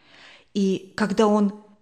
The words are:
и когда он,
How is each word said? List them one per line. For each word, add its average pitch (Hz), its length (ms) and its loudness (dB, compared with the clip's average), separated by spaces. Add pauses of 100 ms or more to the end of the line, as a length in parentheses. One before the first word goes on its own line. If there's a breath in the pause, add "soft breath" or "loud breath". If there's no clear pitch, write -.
(540 soft breath)
и 196 420 -2
когда 214 320 0
он, 208 340 0 (200)